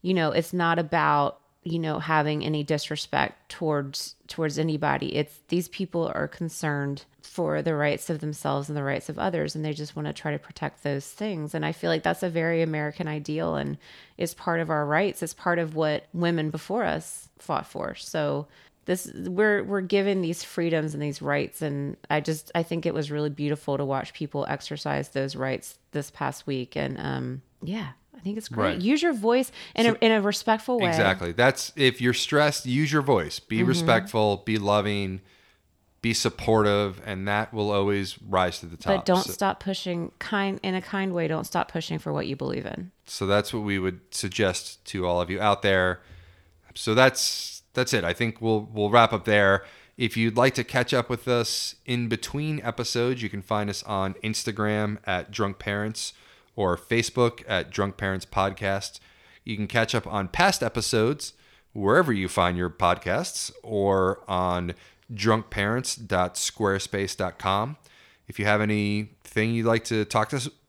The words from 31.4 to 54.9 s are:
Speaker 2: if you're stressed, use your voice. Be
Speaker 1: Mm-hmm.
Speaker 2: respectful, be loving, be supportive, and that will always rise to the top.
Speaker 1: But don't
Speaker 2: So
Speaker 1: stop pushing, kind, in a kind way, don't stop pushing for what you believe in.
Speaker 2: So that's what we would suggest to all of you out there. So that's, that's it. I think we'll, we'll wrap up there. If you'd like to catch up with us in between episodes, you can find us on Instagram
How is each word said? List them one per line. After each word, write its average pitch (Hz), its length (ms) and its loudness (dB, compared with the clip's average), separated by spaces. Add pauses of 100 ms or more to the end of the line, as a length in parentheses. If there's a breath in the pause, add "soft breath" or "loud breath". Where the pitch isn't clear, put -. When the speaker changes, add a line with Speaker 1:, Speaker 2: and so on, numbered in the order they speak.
Speaker 2:
if 131 240 4
you're 120 140 4
stressed, 147 520 2
use 135 260 2
your 151 100 4
voice. 113 380 2
Be - 200 -2
Speaker 1:
Mm-hmm. 117 80 6
Speaker 2:
respectful, 110 800 2
be 110 120 2
loving, 101 600 2 (840 soft breath)
be 113 120 2
supportive, 104 920 2
and 98 220 -6
that 104 260 0
will 104 180 0
always 101 500 0
rise 92 380 0
to 90 80 -14
the 85 100 -14
top. 196 180 2
Speaker 1:
But - 100 -2
don't 185 180 4
Speaker 2:
So 185 100 -6
Speaker 1:
stop - 260 -2
pushing, 180 600 -6
kind, 196 440 -2
in 185 120 -2
a 185 60 -2
kind 190 320 -4
way, 165 140 0
don't 160 160 -2
stop - 260 -2
pushing 165 300 -6
for 156 140 -6
what 147 140 -2
you 135 80 -4
believe 135 300 -6
in. - 260 -10 (140)
Speaker 2:
So - 200 -6
that's 101 280 2
what 107 100 -4
we 101 160 0
would 92 200 -2 (120)
suggest - 760 -2
to 92 200 -4
all 87 140 2
of 85 100 -2
you 95 120 -2
out 104 200 4
there. 92 400 4 (760 soft breath)
So - 180 -2
that's, - 720 2 (100)
that's 127 200 0
it. 101 100 2
I 87 100 0
think 117 280 -4
we'll, 110 300 2
we'll 104 180 0
wrap 117 240 8
up 107 120 -2
there. 101 380 6 (340 loud breath)
If 117 200 -2
you'd 113 200 2
like 127 180 6
to 120 80 -2
catch 123 300 0
up 120 160 2
with 123 180 -4
us - 480 0 (100)
in 120 220 -2
between 147 560 -4
episodes, 120 580 -2
you 104 80 -4
can 101 140 -6
find 104 260 0
us - 140 -6
on 95 400 -2
Instagram 107 840 -2